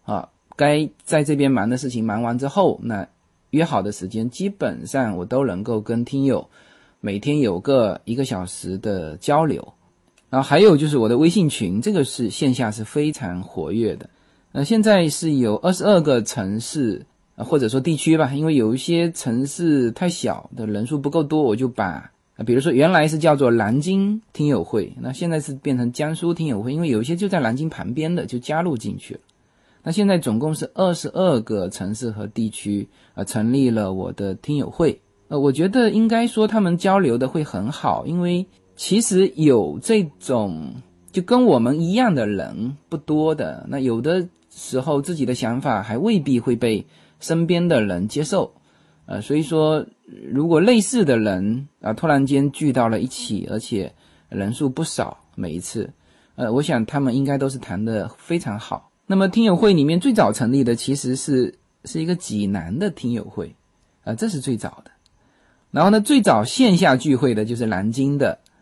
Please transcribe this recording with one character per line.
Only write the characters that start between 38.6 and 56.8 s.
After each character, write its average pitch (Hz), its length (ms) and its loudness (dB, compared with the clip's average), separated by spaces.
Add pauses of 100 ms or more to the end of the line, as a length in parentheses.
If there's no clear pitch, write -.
其 - 240 0
实 190 340 2
有 110 480 4
这 220 200 2 (180)
种 90 540 -4 (360)
就 185 120 -4
跟 247 240 4
我 156 120 6
们 127 220 2
一 170 140 -2
样 233 200 2
的 117 120 0
人 98 500 -6 (120)
不 170 80 -8
多 156 380 0
的， 87 340 -8
那 135 120 -6
有 120 200 0
的 175 280 0 (260)
时 - 260 -6
候 143 200 0
自 156 140 -4
己 139 120 -2
的 123 80 0
想 120 260 -4
法 120 220 -2
还 107 160 -4
未 202 220 2
必 135 180 0
会 120 160 0
被 113 320 -2 (320)
身 165 280 -2
边 175 200 2
的 147 160 4
人 95 240 -2
接 143 160 -4
受， 156 300 -2 (540)
呃， 101 140 -8
所 135 160 -2
以 156 60 2
说 156 420 0 (460)
如 139 160 0
果 165 140 4
类 220 200 6
似 214 240 2
的 131 140 4
人， 107 480 0 (140)
啊， 110 120 -4
突 113 140 -4
然 139 180 4
间 139 280 2
聚 143 200 0
到 120 160 2
了 110 120 0
一 113 60 -2
起， - 440 -8
而 107 80 -4
且 101 340 -6 (360)
人 101 240 -4
数 135 180 -2
不 160 140 -4
少， - 320 -6 (180)
每 90 180 -8
一 85 60 -6
次， - 320 -8 (460)
呃， 120 160 -4
我 135 100 2
想 139 240 0